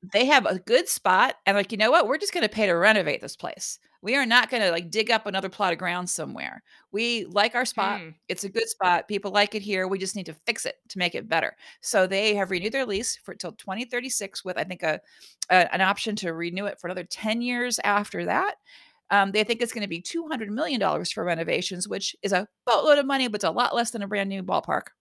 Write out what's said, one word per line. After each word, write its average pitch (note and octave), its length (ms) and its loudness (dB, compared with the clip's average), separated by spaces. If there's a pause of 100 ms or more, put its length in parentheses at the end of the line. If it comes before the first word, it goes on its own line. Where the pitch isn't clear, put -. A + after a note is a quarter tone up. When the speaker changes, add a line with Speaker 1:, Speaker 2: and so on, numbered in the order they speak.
(140)
Speaker 1:
They A#3 140 4
have C4+ 180 6
a F#3 140 0
good C4+ 280 2
spot, G3 480 2 (100)
and, G3 120 4
like, G3+ 160 -2
"You G#3 40 -6
know A3 140 4
what? C#4+ 160 6
We're C4+ 100 0
just G4 160 -4
gonna D4 140 0
pay G#3 180 0
to F#3+ 100 2
renovate F3+ 440 4
this - 160 -10
place. - 440 -10 (220)
We A3+ 140 -2
are C#4 100 2
not A#3 240 4
gonna, G#3+ 220 2
like, E3+ 180 -4
dig G#3+ 220 0
up A3+ 140 2
another F#3+ 240 -4
plot F#3 240 0
of E3 60 -6
ground F3+ 300 -4
somewhere. G2+ 540 -8 (300)
We A#3 320 0
like G#3 300 0
our B3 100 0
spot. G3+ 340 -2
Speaker 2:
Hmm. D#3+ 100 -14 (200)
Speaker 1:
It's F#3 160 -6
a F#3+ 40 -6
good A3+ 200 -2
spot. F3+ 400 0
People G3+ 220 -4
like G#3 220 2
it G#3+ 100 -4
here. G3 260 -2
We G3 100 -2
just F#3+ 160 -6
need F#3+ 120 -8
to D#3+ 60 -12 (120)
fix - 200 -4
it - 100 -6 (120)
to - 100 -12
make F3 160 0
it - 140 -8
better." - 300 0 (240)
So F#3 260 2
they G3+ 280 2
have G3 160 -2
renewed F#3+ 200 -2
their C4 140 -2
lease G#3+ 320 -4
for, - 180 -14
till F3 160 -10
twenty G3+ 320 -10
thirty-six A#3+ 640 -6
with, F3+ 120 -4
I C#3+ 60 -2
think, F3+ 200 -8
a, D#3+ 180 0 (480)
a, F3+ 260 6
an F3+ 60 2
option G3+ 360 0
to F3+ 160 -4
renew F3 340 -6
it - 120 -8
for - 80 -10
another F3+ 160 -6
ten A3 380 -4
years B3 420 -2
after G3+ 400 0
that. C4 320 0 (540)
Um, G3 220 4
they G#3+ 140 2
think A3+ 160 -2
it's A#3 100 -2
gonna G#3 160 -6
be F3 140 -6
two E4 260 -8
hundred A3+ 240 -6
million C4 300 -2
dollars E3+ 320 0
for G3 100 -4
renovations, F3 640 -2
which G3 260 -6 (100)
is G3 100 0
a F#3+ 120 2 (200)
boatload C#4+ 320 6
of C#4+ 80 2
money, C4+ 240 0
but G#3 60 -6
it's G#3 100 -2
a E3 60 4
lot A3+ 220 0
less A#3 180 0
than A3 120 -6
a G3 40 -8
brand G3 200 -2
new G3 160 -6
ballpark. D#3+ 440 -2 (140)